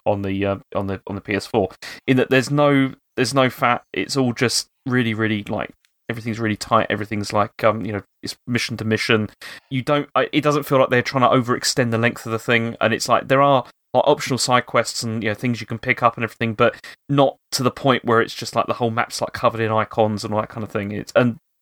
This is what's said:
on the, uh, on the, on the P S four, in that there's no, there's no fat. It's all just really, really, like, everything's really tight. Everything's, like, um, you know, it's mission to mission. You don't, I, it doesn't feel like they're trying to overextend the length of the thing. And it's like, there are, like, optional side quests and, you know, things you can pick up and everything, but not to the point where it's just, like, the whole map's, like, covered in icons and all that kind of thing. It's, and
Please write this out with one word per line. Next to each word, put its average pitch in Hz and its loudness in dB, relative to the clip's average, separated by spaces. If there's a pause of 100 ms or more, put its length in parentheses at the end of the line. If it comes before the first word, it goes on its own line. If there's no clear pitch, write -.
on 101 0
the, 98 -2
uh, 98 0 (180)
on 95 -2
the, 95 -6
on 101 -8
the 95 -10
P 104 -4
S 98 -4
four, 98 0 (360)
in 131 4
that 127 2
there's 131 2
no, 143 2 (220)
there's 120 0
no 131 4
fat. 120 0 (100)
It's - -4
all 127 2
just - 0 (220)
really, 123 0
really, 107 -2
like, 104 -6 (380)
everything's 117 -6
really 110 0
tight. 110 0
Everything's, 104 -4
like, 104 -2
um, 110 2
you 107 -6
know, 98 -4 (220)
it's - -10 (120)
mission 120 -2
to 110 -4
mission. 110 2 (400)
You 127 -4
don't, 147 -2
I, 131 0
it 143 2
doesn't 147 0
feel 135 2
like 131 0
they're 120 2
trying - -2
to 123 4 (100)
overextend 123 0
the 113 0
length 120 -2
of 113 -6
the 110 -2
thing. 117 0
And 110 2
it's - -4
like, 120 0
there 135 4
are, 139 4 (280)
like, 127 4
optional 147 0
side 123 2
quests - -2
and, 113 -4
you 107 -2
know, 104 -2
things 120 -2
you - -14
can 117 -6
pick - -2
up 120 4
and 117 -6
everything, 113 -4
but 117 4 (320)
not 139 4 (140)
to - -4
the 123 2
point 127 0
where 113 4
it's - 0
just, - -8
like, 117 0
the - -4
whole 120 -2
map's, 113 -4
like, - -4
covered 113 0
in 110 0
icons 107 0
and 104 -6
all 107 0
that 113 -4
kind 113 -10
of 98 -12
thing. 101 -4
It's, 101 -10
and 120 4 (240)